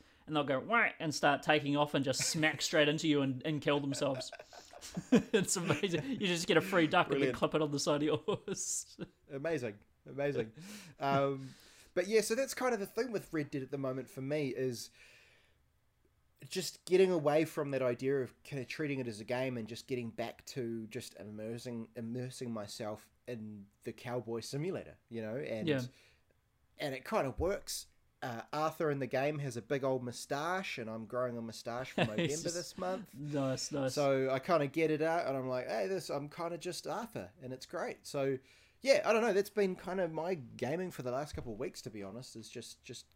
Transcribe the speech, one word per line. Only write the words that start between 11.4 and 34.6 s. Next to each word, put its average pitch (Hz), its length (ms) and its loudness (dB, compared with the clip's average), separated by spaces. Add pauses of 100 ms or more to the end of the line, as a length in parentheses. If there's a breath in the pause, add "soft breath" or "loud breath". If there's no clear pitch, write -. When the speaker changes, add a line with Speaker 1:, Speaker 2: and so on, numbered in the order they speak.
Speaker 2:
but 180 140 0
yeah, 220 120 6
so 214 160 2
that's 269 180 0
kind 254 200 2
of 208 60 0
the 196 60 -4
thing 240 260 -4
with 185 200 -4
Red 151 180 -2
Dead 139 120 -2
at 131 100 -10
the 143 60 -4
moment 131 300 -4
for - 120 -12
me, 143 280 0
is 127 420 -4 (1600 soft breath)
just - 360 -6
getting 185 260 8
away 156 340 4
from 143 280 -2
that 131 100 2
idea 131 400 2
of 120 100 -6 (120)
kinda 139 200 -6
treating 143 360 -4
it 120 80 -4
as 107 120 -6
a 110 40 -10
game 123 320 -2
and 110 100 -6
just 113 220 -10
getting 123 220 -4
back - 360 -8
to 117 420 -4
just 113 300 -10
immersing, 113 760 -8
immersing 123 560 -6
myself 107 560 -8 (180)
in 107 380 -10 (200)
the 117 80 -8
cowboy 117 480 -4
simulator, 139 540 -4 (160)
you 113 100 -6
know, 110 160 -4
and 151 320 -4
Speaker 1:
Yeah. 139 140 2 (960 soft breath)
Speaker 2:
and 143 160 -4
it 131 100 -10
kinda 147 320 0
works. - 500 -2 (340)
Uh, 117 220 -6 (100)
Arthur 156 380 0
in 139 80 0
the 135 80 -2
game 139 320 0
has 139 180 -4
a 117 60 -6
big 135 220 0
old 131 180 2
moustache, 151 760 -4
and 110 120 -6
I'm 110 160 -8
growing 123 320 -2
a 117 40 -6
moustache 117 500 -6
for - 80 0
Speaker 1:
<laughs> - 20 6
He's - 60 2
Speaker 2:
November 196 200 0
Speaker 1:
just 165 260 -4
Speaker 2:
this 170 240 -8
month. 185 360 -4
Speaker 1:
Nice, 135 560 -2
nice. 135 240 0
Speaker 2:
So 135 360 4
I 131 100 2
kinda 156 260 4